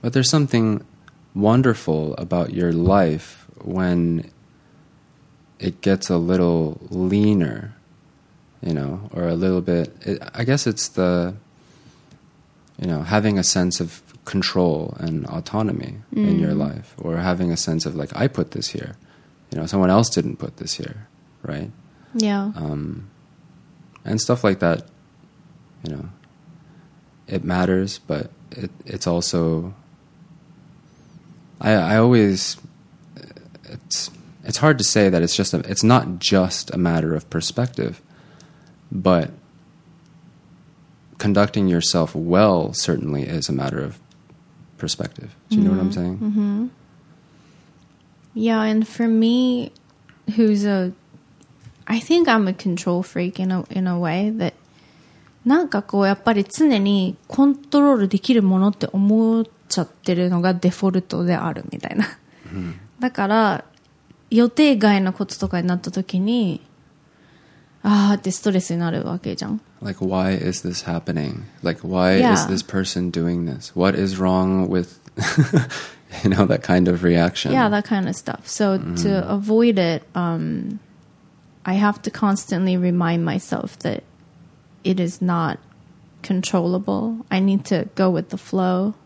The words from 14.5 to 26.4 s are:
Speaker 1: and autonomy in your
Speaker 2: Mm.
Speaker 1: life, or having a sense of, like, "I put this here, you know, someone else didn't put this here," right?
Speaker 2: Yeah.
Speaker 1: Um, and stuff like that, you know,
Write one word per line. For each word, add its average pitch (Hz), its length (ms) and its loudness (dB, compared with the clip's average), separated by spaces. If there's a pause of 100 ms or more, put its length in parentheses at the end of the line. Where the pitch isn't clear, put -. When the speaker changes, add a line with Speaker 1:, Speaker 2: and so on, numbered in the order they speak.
Speaker 1:
and 80 260 -4
autonomy - 680 -4 (180)
in 208 240 2
your 80 140 0
Speaker 2:
Mm. - 60 0
Speaker 1:
life, - 380 -6
or 85 200 -6
having 90 340 0
a 82 60 -2
sense 80 300 -2
of, 76 100 -8
like, 71 200 -8
"I 135 120 0
put - 240 -4
this - 160 -8
here, - 260 -10 (560)
you - 80 -8
know, 78 80 -6
someone 92 240 2
else 110 200 4
didn't - 280 -2
put - 200 -12
this - 200 -8
here," - 300 -14 (340)
right? - 280 -8 (440)
Speaker 2:
Yeah. 208 400 -2
Speaker 1:
Um, 147 540 -10 (960)
and 110 160 -2
stuff 123 240 -2
like 98 160 2
that, 85 260 0 (1000)
you 82 120 -8
know, 73 80 -12 (1200)